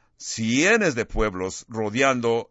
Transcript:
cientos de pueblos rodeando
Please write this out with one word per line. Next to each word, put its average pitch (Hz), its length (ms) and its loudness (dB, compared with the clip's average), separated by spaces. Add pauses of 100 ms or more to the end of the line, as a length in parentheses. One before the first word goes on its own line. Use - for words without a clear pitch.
(160)
cientos 151 760 2
de 113 100 -2
pueblos 95 640 -4
rodeando 117 840 0